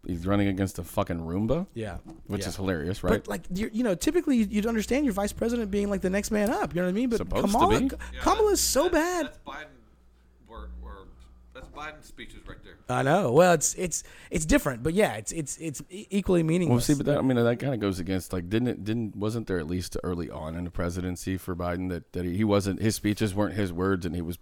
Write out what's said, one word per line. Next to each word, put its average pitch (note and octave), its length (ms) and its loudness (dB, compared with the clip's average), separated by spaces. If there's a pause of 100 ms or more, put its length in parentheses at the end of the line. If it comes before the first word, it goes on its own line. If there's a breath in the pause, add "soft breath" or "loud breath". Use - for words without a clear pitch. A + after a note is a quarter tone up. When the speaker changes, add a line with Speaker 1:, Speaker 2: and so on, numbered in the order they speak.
Speaker 1:
he's F2 220 -4
running G2+ 220 4
against F#2+ 320 0
a - 20 -6
fucking F2+ 380 -2
Roomba. A2 520 0
Speaker 2:
Yeah, G2+ 260 -8 (280)
Speaker 1:
Which G2 160 -4
Speaker 2:
yeah. F2+ 60 -4
Speaker 1:
is E2+ 80 -6
hilarious, F#2 480 -2
right? G3 80 4
Speaker 2:
But, - 160 0
like, G3+ 140 -4 (120)
you're, G#3 160 -2
you A3+ 140 -2
know, G3+ 100 2
typically D4+ 440 2
you'd G#3 280 2
understand A#3 380 0
your A3 100 2
vice G3+ 180 0
president A#3 380 -2
being, G3+ 180 0
like, G3 120 0
the F#3 100 0
next G3+ 220 -2
man G#3 180 2
up. E4 240 -2
You F3 60 0
know F3+ 80 0
what - 20 0
I F#3 40 0
mean? B3 160 0
But A3+ 80 0
Speaker 1:
Supposed G3 280 0
to G3+ 60 2
Speaker 2:
Kamala, E4 280 6
Speaker 1:
be. C4+ 100 2
Speaker 2:
K-, - 60 -10 (180 loud breath)
Speaker 3:
Yeah, - 80 -10
Speaker 2:
Kamala's G#4+ 320 4
Speaker 3:
that's, - 80 2
Speaker 2:
so D4+ 260 2
Speaker 3:
that's, - 60 -2
Speaker 2:
bad. E4 320 2
Speaker 3:
that's - 200 -14
Biden D3 200 -12 (840)
work, A2 220 -14 (120)
or G2 240 -14 (480)
that's C3 140 -16
Biden D3 360 -12
speeches - 420 -16
right F#2+ 180 -14
there. F#2 120 -20 (120)
Speaker 2:
I B2+ 140 0
know. D3 300 4
Well, F3 220 8
it's, - 200 0
it's, F3+ 280 -6 (280 loud breath)
it's D#3 140 -2
different, D3 380 2
but D#3+ 120 0
yeah, F3+ 200 4
it's, G#2+ 180 -8
it's, D#3 260 -6
it's D#3 320 -8
e-, G3+ 200 -14
equally F#3 320 4
meaningless. D#3+ 460 4
Speaker 1:
Well, D3 80 6
see, C#3 60 -2
but A#2 40 0
that, C#3+ 120 2
I F2 40 0
mean, B2+ 200 4
that A#2 160 4
kinda C3+ 200 -2
goes G2 220 0
against, F2+ 320 -2
like, F2+ 180 -4
didn't A#2 180 2
it, - 160 -4
didn't, A2 320 -2
wasn't G#2+ 300 -2
there F#2 120 0
at D2+ 80 -4
least F2+ 360 -4
early E2+ 280 -4
on D#2+ 260 -8
in F2 80 -4
the F2 60 -6
presidency F2+ 680 -4
for F#2 160 -6
Biden F2 360 -4
that, E2+ 220 -8
that F2+ 120 -4
he, F2 140 -2
he A2 60 2
wasn't, G2+ 360 2
his G#2 160 2
speeches G#2 380 0
weren't G2+ 200 0
his G2 180 -2
words, F#2 320 0
and D#2+ 100 -2
he F2 80 -4
was, F2 200 -6